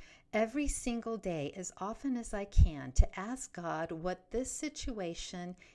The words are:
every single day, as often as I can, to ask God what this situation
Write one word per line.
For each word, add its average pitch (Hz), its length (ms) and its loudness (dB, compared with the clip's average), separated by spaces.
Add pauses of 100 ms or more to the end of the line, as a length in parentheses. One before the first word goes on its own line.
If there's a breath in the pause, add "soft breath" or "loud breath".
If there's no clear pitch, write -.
(320 loud breath)
every 226 360 2
single 233 500 -2
day, 160 380 -2
as 185 220 -8
often 240 400 -2
as 233 160 -6
I 202 120 -2
can, - 480 6
to - 260 6
ask 226 340 -6
God 165 380 -2
what 175 400 -4
this 254 200 -2
situation 180 1040 -6 (200 loud breath)